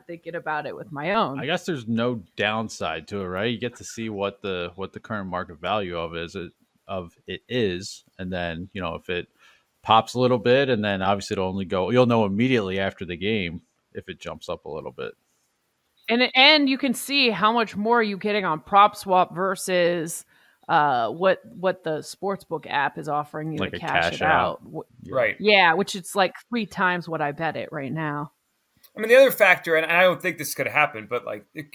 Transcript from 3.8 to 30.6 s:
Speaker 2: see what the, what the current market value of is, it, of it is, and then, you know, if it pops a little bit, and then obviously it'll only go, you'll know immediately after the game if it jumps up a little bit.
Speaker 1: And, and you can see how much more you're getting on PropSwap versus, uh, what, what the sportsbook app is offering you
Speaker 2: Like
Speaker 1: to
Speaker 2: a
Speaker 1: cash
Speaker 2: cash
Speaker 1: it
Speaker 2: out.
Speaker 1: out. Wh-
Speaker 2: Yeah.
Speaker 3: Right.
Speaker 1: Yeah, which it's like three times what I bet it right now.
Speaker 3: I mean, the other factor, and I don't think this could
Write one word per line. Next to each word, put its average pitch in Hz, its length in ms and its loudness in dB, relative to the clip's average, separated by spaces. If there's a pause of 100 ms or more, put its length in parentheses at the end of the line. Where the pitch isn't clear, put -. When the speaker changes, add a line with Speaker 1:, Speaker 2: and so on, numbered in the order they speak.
Speaker 2:
see 113 260 -10
what 101 320 -4
the, 90 340 -6
what 95 180 -10
the - 80 -12
current 101 280 -8
market 87 300 -8
value 90 380 -2
of 82 180 -6
is, 85 200 -8
it, 87 180 -10 (340)
of 90 300 -10 (100)
it 95 220 -10
is, 98 560 -4 (120)
and 92 140 -8
then, 87 400 -6
you 98 100 -10
know, 82 140 -6
if - 140 -14
it 87 180 -4 (560)
pops 220 300 6
a 123 80 -2
little 123 180 4
bit, 127 300 4
and 107 160 0
then 98 160 0
obviously 98 320 0
it'll 95 160 -2
only 95 160 -4
go, 92 240 0
you'll 123 160 6
know 117 180 4
immediately 101 560 2
after 98 240 -4
the 87 140 -8
game 90 440 -2 (320)
if - 140 -14
it 87 140 -14
jumps 82 260 -14
up 87 160 -8
a 80 60 -14
little 71 220 -10
bit. 64 200 -12 (1000)
Speaker 1:
And, 240 260 2
and 285 340 6
you 262 80 0
can 262 160 -2
see 269 380 0
how 208 200 2
much 233 240 0
more 226 260 2
you're 208 160 -2
getting 208 280 -2
on 156 160 -2
PropSwap 196 720 4
versus, 175 880 0 (460)
uh, 139 400 4
what, 175 360 2
what 180 380 -4
the 156 160 -2
sportsbook 185 680 -8
app 139 320 -2
is 151 120 -10
offering 151 420 -4
you 151 80 -6
Speaker 2:
Like 147 120 -4
Speaker 1:
to - 40 -10
Speaker 2:
a - 60 -6
Speaker 1:
cash 170 80 -6 (220)
Speaker 2:
cash - 20 -6
Speaker 1:
it - 80 -6
Speaker 2:
out. 156 100 2
Speaker 1:
out. 127 300 2 (120)
Wh- - 320 -14
Speaker 2:
Yeah. - 100 -8
Speaker 3:
Right. 117 220 2
Speaker 1:
Yeah, 190 360 6
which 190 220 -2
it's 185 200 -10
like 190 180 2 (160)
three 226 160 -4
times 180 440 -2
what 160 120 -4
I 143 120 -2
bet 151 240 -4
it - 160 -10
right 143 180 -8
now. 151 400 -6 (640)
Speaker 3:
I 208 60 -10
mean, 220 80 -4
the 240 80 10
other 269 140 10
factor, 180 440 4
and 160 100 2
I 170 180 4
don't 180 180 4
think 180 160 -4
this - 180 -8
could 131 120 -2